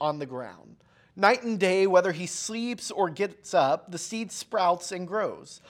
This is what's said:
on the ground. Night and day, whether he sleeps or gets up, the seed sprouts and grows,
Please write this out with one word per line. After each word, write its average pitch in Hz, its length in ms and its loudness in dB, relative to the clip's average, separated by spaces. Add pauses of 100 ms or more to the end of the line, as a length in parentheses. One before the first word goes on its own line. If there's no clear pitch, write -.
on 151 180 -2
the 147 80 -8
ground. 123 500 -14 (380)
Night 214 300 4
and 226 160 -2
day, 190 260 4
whether 185 260 6
he 170 140 -6
sleeps 233 640 -8
or 185 200 0
gets 185 420 -6
up, 160 400 2
the 175 60 -8
seed 220 340 -8
sprouts 180 580 0
and 180 160 -8
grows, 175 640 -6